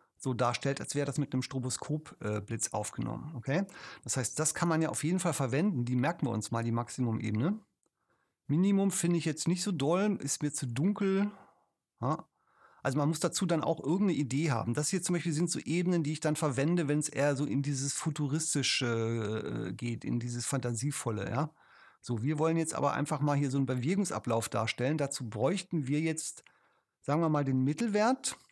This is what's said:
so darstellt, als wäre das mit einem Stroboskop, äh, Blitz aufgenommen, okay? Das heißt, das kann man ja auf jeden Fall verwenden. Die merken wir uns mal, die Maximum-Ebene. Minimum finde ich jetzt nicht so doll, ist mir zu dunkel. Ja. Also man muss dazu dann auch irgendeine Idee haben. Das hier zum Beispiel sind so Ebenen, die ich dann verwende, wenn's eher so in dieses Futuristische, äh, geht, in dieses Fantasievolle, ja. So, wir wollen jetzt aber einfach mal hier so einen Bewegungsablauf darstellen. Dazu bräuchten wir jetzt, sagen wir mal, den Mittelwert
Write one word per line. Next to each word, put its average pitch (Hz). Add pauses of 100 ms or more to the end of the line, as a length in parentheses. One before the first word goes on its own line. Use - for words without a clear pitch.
(180)
so 127
darstellt, 120
als -
wäre 143
das 139
mit 143
einem 131
Stroboskop, 131
äh, 107
Blitz 107
aufgenommen, 113
okay? 143 (380)
Das -
heißt, 127
das 151
kann 170
man 160
ja 160
auf -
jeden 175
Fall 175
verwenden. 139
Die 123
merken 139
wir 117
uns 107
mal, 117
die 113
Maximum-Ebene. 117 (880)
Minimum 196
finde 170
ich 151
jetzt 156
nicht 180
so 202
doll, 175
ist 135
mir 143
zu -
dunkel. 190 (720)
Ja. 135 (560)
Also 135
man 147
muss 160
dazu 175
dann 160
auch -
irgendeine 190
Idee 143
haben. 117
Das 151
hier 185
zum 180
Beispiel 170
sind 165
so -
Ebenen, 170
die 147
ich 147
dann 151
verwende, 151
wenn's 147
eher 143
so 135
in 139
dieses 139
Futuristische, 117
äh, -
geht, 117
in 120
dieses 120
Fantasievolle, 120
ja. 139 (480)
So, 113
wir 147
wollen 160
jetzt 160
aber 143
einfach 147
mal 147
hier 143
so 135
einen 135
Bewegungsablauf 127
darstellen. 120
Dazu 135
bräuchten 139
wir 147
jetzt, 160 (560)
sagen 151
wir 165
mal, 147
den 131
Mittelwert 214 (160)